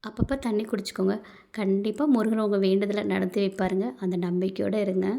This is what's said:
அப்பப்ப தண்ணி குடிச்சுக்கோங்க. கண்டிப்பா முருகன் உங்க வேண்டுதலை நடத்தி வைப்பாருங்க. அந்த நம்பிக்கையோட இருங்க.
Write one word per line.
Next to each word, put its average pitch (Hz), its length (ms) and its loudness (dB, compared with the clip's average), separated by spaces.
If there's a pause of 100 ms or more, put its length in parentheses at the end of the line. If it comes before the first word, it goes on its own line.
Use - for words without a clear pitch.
அப்பப்ப 269 440 0
தண்ணி 214 240 0
குடிச்சுக்கோங்க. 196 460 -2 (420)
கண்டிப்பா 208 460 0 (100)
முருகன் 220 300 2
உங்க 202 220 2
வேண்டுதலை 202 360 2 (100)
நடத்தி 190 320 0
வைப்பாருங்க. 190 440 0 (160)
அந்த 185 120 0 (100)
நம்பிக்கையோட 190 580 0
இருங்க. 185 340 0